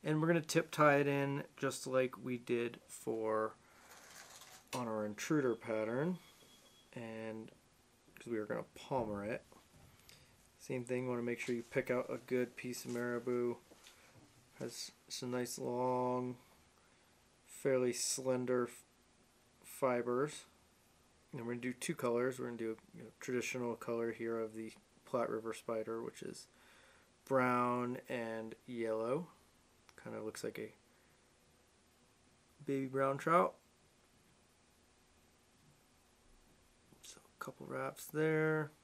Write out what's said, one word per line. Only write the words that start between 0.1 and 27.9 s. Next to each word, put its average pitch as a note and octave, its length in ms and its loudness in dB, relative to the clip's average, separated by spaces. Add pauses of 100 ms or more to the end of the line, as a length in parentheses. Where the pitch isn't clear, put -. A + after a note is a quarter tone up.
we're D#3+ 80 4
gonna E3+ 120 6
tip D#3+ 300 2
tie D3 260 8
it C#3+ 100 6
in C#3 380 2 (140)
just C3 280 -2
like C3 280 2 (100)
we B2+ 140 -2
did A#2+ 500 0
for A2 680 0 (1200)
on B2 140 -2
our A2 160 0
intruder B2 500 2
pattern, A#2 640 0 (760)
and A2 560 -8 (640)
'cause - 120 -14
we A#2 100 2
were G#2+ 80 -2
gonna A2+ 180 -4 (100)
palmer G#2+ 500 -2
it. A2+ 200 -4 (1120)
Same B2+ 280 -6
thing, B2+ 200 0
wanna B2 140 -2
make A#2+ 180 -2
sure - 160 -2
you A#2 80 -4
pick - 280 0
out B2 200 2
a B2 60 -2
good B2 400 0
piece B2 300 -8
of B2 60 -6
marabou. A#2+ 680 0 (960)
Has - 380 -8 (160)
some B2 240 -6
nice B2 260 0
long, B2+ 800 0 (1040)
fairly B2+ 480 2
slender B2+ 760 0
f-, - 160 -16 (800)
fibers. B2 840 0 (840)
And B2 120 -10
we're A#2 100 -4
gonna B2 80 -4
do B2 140 -4
two D#3+ 200 -4
colors. B2 440 2
We're B2+ 80 -4
gonna A#2+ 100 -6
do A2+ 140 -2
a, - 260 -10
you A#2+ 80 -14
know, A2 60 -14 (100)
traditional B2 560 -2
color A#2 360 -2
here A2+ 260 -2
of A2 160 -4
the A2 180 -8 (320)
Platte B2 240 0
River A2+ 240 -4
spider, A2+ 500 -4
which - 200 -8
is - 240 -10 (800)
brown B2 840 4